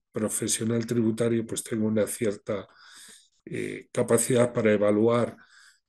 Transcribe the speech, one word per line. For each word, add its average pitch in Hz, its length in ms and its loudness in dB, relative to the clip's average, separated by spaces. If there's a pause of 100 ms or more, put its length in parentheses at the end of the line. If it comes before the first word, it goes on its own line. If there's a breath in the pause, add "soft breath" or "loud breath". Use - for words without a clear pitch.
(120)
profesional 110 720 -2
tributario, 117 600 0
pues 101 180 -8
tengo 110 240 -2
una 107 200 2
cierta, 104 600 -6 (800 loud breath)
eh, 104 440 -10
capacidad 117 640 2
para 110 180 2
evaluar 107 680 2 (520 soft breath)